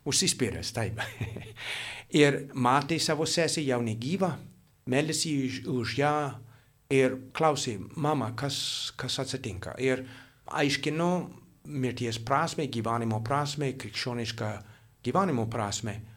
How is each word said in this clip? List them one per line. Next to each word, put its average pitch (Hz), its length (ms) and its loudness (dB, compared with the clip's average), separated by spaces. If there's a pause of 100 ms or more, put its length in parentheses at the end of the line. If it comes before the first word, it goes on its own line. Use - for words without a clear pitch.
užsispyręs, 120 720 0
taip. 110 240 -2 (600)
<laughs> - 600 0
Ir 139 280 6
matė 139 500 2
savo 156 260 2
sesę 160 380 0
jau 127 180 2
negyvą, 135 520 0 (540)
meldėsi 151 500 2
už, 131 280 -2
už 117 320 -2
ją 147 200 4 (720)
ir 131 260 6 (120)
klausė, 143 500 2 (140)
"Mama, 143 420 0
kas, - 560 -4
kas - 280 -4
atsitinka?" 117 580 -6
Ir 131 280 2 (380)
aiškino 151 680 2 (520)
mirties 120 580 -2
prasmę, 139 480 2
gyvenimo 113 560 0
prasmę, 143 500 0
krikščionišką 113 760 -4 (520)
gyvenimo 131 440 2
prasmę. 110 480 -2 (220)